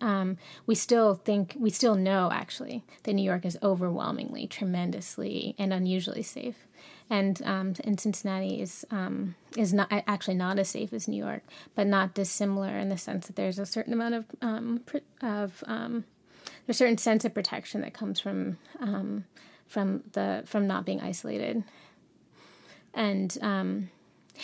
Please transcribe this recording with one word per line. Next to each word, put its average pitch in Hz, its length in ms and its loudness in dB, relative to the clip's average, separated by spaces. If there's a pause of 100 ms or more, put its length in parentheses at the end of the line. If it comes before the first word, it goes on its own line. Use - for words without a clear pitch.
Um, 190 380 2 (280)
we 226 80 4
still 226 400 6
think, 202 420 0
we 226 140 4
still 226 240 4
know, 190 380 4
actually, 247 500 -6 (220)
that 214 80 0
New 196 100 4
York 180 220 2
is 175 180 -2
overwhelmingly, - 880 0
tremendously, 180 1080 -4
and 190 160 0
unusually 185 520 0
safe. - 420 -10 (420)
And, 196 360 2
um, 190 300 0 (100)
and 208 160 2
Cincinnati 190 600 -2
is, 185 300 -8
um, 196 460 -4 (200)
is 202 160 4
not, 202 200 4
a-, 208 180 2
actually 190 240 0
not 185 240 0
as 190 100 2
safe - 240 -4
as 220 140 -6
New 208 180 -2
York, - 200 -6 (320)
but 202 100 4
not 196 260 4
dissimilar 196 640 0
in 202 120 -2
the 185 100 -2
sense 196 300 -6
that 190 80 -16
there's 190 240 0
a 196 60 -4
certain - 260 -4
amount 233 240 0
of, 226 80 -4 (180)
um, 233 420 -2
pr-, - 140 -4 (260)
of, 208 440 -2
um, 226 340 -4 (640)
there's 233 100 0
a - 20 4
certain 240 200 6
sense 226 260 6
of 226 80 0
protection - 500 -4
that - 120 -8
comes 196 240 -4
from, 190 400 -2 (220)
um, 202 440 -2 (440)
from 196 340 0 (100)
the, 196 340 0
from 202 200 2
not 190 180 0
being 190 160 -2
isolated. - 640 -2 (1300)
And, 196 480 0
um, 190 500 -2 (540)